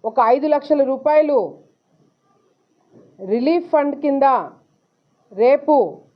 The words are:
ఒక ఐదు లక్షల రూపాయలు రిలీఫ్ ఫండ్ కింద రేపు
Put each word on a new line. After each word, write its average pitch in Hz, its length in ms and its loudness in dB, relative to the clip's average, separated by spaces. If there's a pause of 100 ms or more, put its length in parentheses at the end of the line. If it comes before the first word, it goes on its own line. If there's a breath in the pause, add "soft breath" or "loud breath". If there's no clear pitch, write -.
ఒక 220 140 -4 (160)
ఐదు 277 200 -2
లక్షల 285 360 0
రూపాయలు 302 460 0 (2000)
రిలీఫ్ 320 400 -2
ఫండ్ 285 300 -2
కింద 277 240 0 (1040)
రేపు 269 420 2 (420)